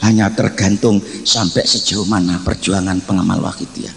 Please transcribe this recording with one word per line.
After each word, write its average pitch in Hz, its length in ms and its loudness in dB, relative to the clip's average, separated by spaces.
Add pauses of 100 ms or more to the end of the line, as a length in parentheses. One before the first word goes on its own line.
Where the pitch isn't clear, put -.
hanya 110 240 4
tergantung 101 720 2
sampai - 640 -2
sejauh 101 400 0
mana 90 320 0
perjuangan 95 640 -2
pengamal 92 480 0
Waqidiyah. - 440 -10